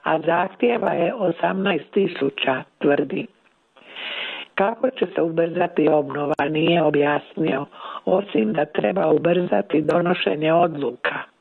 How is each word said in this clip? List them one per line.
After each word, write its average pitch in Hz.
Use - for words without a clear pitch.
„a 160
zahtjeva 185
je 175
osamnaest 190
tisuća”, 139
tvrdi. 147
Kako 226
će -
se -
ubrzati 170
obnova, 147
nije 160
objasnio, 147
osim 208
da 147
treba 185
ubrzati 175
donošenje 160
odluka. 147